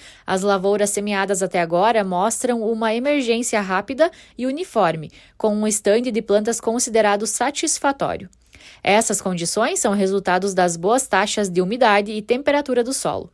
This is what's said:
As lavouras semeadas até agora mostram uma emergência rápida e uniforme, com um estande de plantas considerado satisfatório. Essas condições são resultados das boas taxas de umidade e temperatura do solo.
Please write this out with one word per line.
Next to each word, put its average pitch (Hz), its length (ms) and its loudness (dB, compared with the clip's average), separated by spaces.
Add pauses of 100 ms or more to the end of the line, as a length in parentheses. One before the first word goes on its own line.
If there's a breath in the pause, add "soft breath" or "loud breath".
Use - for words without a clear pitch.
(260 loud breath)
As 185 160 0
lavouras 202 480 2
semeadas 202 540 -2
até 180 160 -2
agora 185 420 2
mostram 214 600 -2
uma 220 300 0
emergência 240 680 0
rápida 202 500 0 (260 loud breath)
e 247 100 -4
uniforme, 202 680 -2 (260 loud breath)
com 214 160 0
um 214 120 0
estande 240 440 2
de 220 100 -2
plantas 214 400 0
considerado 220 640 0
satisfatório. 277 1040 -4 (540 loud breath)
Essas 208 400 2
condições 208 560 -2
são 202 160 0
resultados 190 600 0
das 180 220 2
boas 214 300 2
taxas 208 420 0
de 180 140 0
umidade 208 480 2
e 214 100 -6
temperatura 262 640 0
do 240 100 -4
solo. - 420 -6